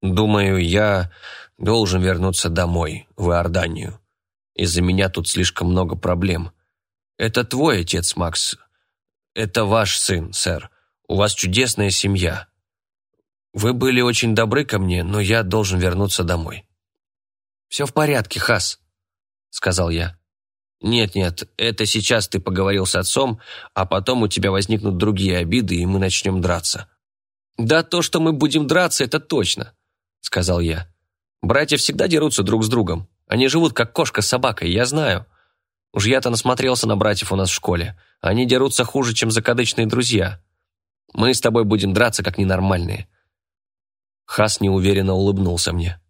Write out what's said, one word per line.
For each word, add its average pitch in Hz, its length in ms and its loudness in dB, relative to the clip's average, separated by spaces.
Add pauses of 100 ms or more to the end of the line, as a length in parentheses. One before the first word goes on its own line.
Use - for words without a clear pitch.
«Думаю, 98 560 2
я 92 540 2 (460)
должен 101 440 2
вернуться 90 460 0
домой, 85 580 -2 (100)
в 87 140 0
Иорданию. 85 720 -2 (560)
Из-за 87 260 0
меня 92 260 2
тут 87 200 -6
слишком 87 400 -2
много 90 260 0
проблем. 87 560 -2 (680)
Это 113 260 -2
твой 127 380 0
отец, 85 340 -4
Макс. 85 400 -4 (760)
Это 110 320 -2
ваш 104 320 2
сын, 85 360 -2
сэр. - 400 -4 (340)
У - 80 -4
вас 101 200 2
чудесная 104 560 0
семья. 92 580 -2 (1080)
Вы 110 160 0
были 123 300 2
очень 117 320 2
добры 117 320 2
ко 107 120 -2
мне, 90 240 0
но 95 160 -2
я 107 240 2
должен 95 360 0
вернуться 92 460 0
домой». 85 440 -4 (1000)
«Всё - 180 -4
в - 80 -10
порядке, 147 440 0
Хас», - 400 0 (680)
сказал 87 400 -2
я. 85 300 -4 (640)
«Нет-нет, 98 720 0
это 110 300 -2
сейчас 110 420 0
ты 98 100 -4
поговорил 95 460 0
с - 100 -4
отцом, 117 460 -2 (320)
а 95 140 -2
потом 101 360 0
у 107 60 2
тебя 98 220 0
возникнут 98 480 -2
другие 98 400 0
обиды, 92 380 -2
и 87 100 0
мы 95 120 0
начнём 95 440 0
драться». - 480 -4 (680)
«Да 143 260 2
то, 170 200 -2
что 160 180 0
мы 160 140 2
будем 147 320 0
драться, 160 380 2
это 147 160 -2
точно», - 520 -4 (480)
сказал 87 400 -2
я. 82 320 -4 (480)
«Братья 143 380 2
всегда - 300 0
дерутся 156 340 2
друг 110 200 2
с 107 60 2
другом. 92 400 -2 (180)
Они 127 220 2
живут 160 240 2
как - 220 -2
кошка - 260 0
с - 80 0
собакой, 123 420 0
я 104 140 2
знаю. 131 400 0 (680)
Уж 101 120 0
я-то 131 220 2
насмотрелся 123 580 0
на 110 80 2
братьев 104 380 0
у 98 40 0
нас 95 120 0
в - 60 -2
школе. 90 440 -4 (220)
Они 110 240 0
дерутся 127 400 2
хуже, 120 300 -2
чем 113 160 0
закадычные 117 560 0
друзья. 110 560 0 (720)
Мы 120 180 2
с 120 80 0
тобой 117 240 4
будем 98 300 2
драться, 110 280 2
как 90 140 -4
ненормальные». 95 720 0 (1160)
Хас - 340 0
неуверенно 95 540 2
улыбнулся 95 580 0
мне. 87 380 -4